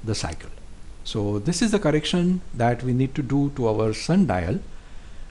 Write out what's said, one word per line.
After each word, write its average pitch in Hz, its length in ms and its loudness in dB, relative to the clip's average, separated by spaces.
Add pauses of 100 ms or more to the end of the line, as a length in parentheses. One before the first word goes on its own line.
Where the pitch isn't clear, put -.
the 107 100 -2
cycle. - 360 -6 (540)
So 104 340 -2
this 147 240 0
is 220 80 2
the 208 80 4
correction 175 640 2 (100)
that 117 300 2
we 127 100 0
need 131 220 2
to 156 80 -2
do 139 340 2
to 117 120 2
our 110 260 2
sundial, 123 680 2 (720)